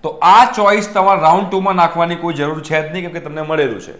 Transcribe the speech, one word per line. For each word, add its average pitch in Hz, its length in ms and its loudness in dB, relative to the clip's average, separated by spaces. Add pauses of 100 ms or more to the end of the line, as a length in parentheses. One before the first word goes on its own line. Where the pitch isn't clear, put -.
તો - 80 -6
આ 202 360 6
ચોઇસ 208 480 0
તમારે 190 280 2
રાઉન્ડ 180 280 2
ટુ 190 100 -2
માં 190 160 -2
નાખવાની 170 400 0
કોઈ 165 180 -6
જરૂર 151 280 -4
છે 156 280 -4
જ - 20 -12
નહીં, 180 120 -8
કેમ 170 80 -10
કે 165 80 -10
તમને 151 220 -12
મળેલું 147 400 -4
છે. 82 180 -18